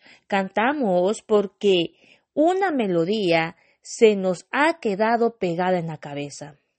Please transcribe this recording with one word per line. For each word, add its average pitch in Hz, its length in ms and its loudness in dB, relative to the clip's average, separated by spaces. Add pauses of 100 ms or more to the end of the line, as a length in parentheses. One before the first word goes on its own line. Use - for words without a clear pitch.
(280)
cantamos 208 960 0
porque 202 720 0 (380)
una 370 380 2
melodía 175 840 0 (260)
se 214 320 4
nos 185 380 -4
ha 311 260 0
quedado 226 600 0
pegada 180 420 -2
en 165 80 -6
la 156 100 -10
cabeza. 143 580 -12 (220)